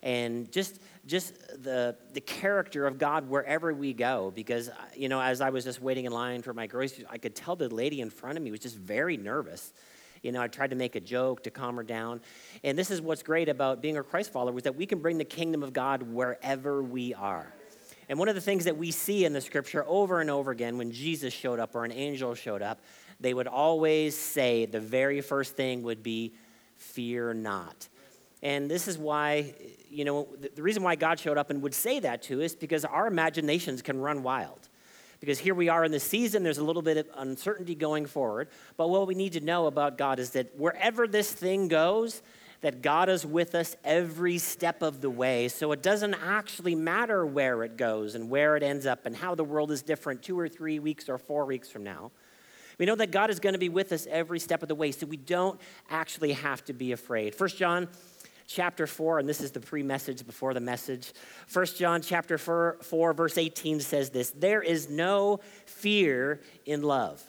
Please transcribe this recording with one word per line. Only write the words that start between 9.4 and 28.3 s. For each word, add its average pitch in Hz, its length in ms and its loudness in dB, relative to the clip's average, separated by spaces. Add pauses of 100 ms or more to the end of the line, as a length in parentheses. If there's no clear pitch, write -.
You 120 100 -4
know, 123 100 -2
I 120 60 -2
tried 135 240 -2
to 131 40 -4
make 127 200 -2
a 113 40 -4
joke 123 440 -2
to 110 80 -8
calm 123 260 -6
her 117 60 -8
down. 113 360 -6 (440)
And 143 140 0
this 185 140 0
is 185 80 0
what's 160 240 -2
great 160 240 2
about 131 340 0
being 151 160 -2
a 139 60 -4
Christ 185 300 -4
follower, 123 240 0
is 127 60 -6
that 135 120 0
we 175 120 -4
can 196 120 -2
bring 165 180 0
the 156 60 0
kingdom 160 400 -2
of 135 80 -8
God 131 320 0
wherever 131 800 -2
we 123 300 -4
are. 98 400 -4 (540)
And 139 120 -2
one 196 100 4
of 208 60 2
the 180 60 -4
things 190 240 0
that 165 120 2
we 165 140 -4
see 196 340 2
in 151 80 4
the 139 80 0
scripture 147 460 -2
over 180 340 4
and 156 80 0
over 139 220 0
again, 117 260 -2
when 117 140 -4
Jesus 139 420 -4
showed 123 260 -2
up 113 140 -4
or 117 120 -2
an 117 60 -4
angel 131 440 -4
showed 107 260 -6
up, 107 200 -6 (380)
they 127 140 0
would 123 140 0
always 156 680 4
say 120 520 2
the 110 120 -2
very 131 420 2
first 139 340 -2
thing 127 260 -2
would 113 220 -6
be, 113 320 -4 (420)
"Fear 120 560 -4
not." 101 560 -6 (540)